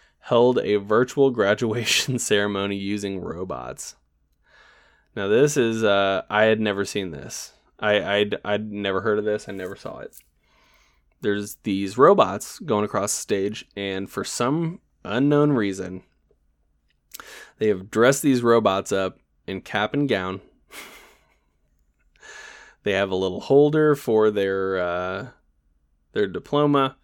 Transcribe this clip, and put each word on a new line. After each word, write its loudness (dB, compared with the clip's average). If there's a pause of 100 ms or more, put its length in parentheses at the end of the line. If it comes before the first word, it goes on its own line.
(220)
held 4
a 0
virtual 2
graduation 0
<laughs> -
ceremony 0
using -6
robots. -10 (1200)
Now -4
this 4
is, 0
uh, 2
I 4
had 4
never -2
seen -6
this. -14 (260)
I, 4
I'd, 0
I'd -4
never -4
heard 0
of -4
this. -4
I -12
never -8
saw -14
it. -16 (1080)
There's -4
these -2
robots 4
going 0
across -2
the -6
stage, -4
and -6
for -8
some -4 (240)
unknown 2
reason, -4 (1500)
they 0
have -2
dressed 4
these 2
robots 2
up -2 (260)
in -8
cap -4
and 0
gown. -2 (320)
<laughs> -18 (2000)
They -2
have 0
a -2
little -2
holder 4
for 2
their, -2
uh, -4 (840)
their 0
diploma, 0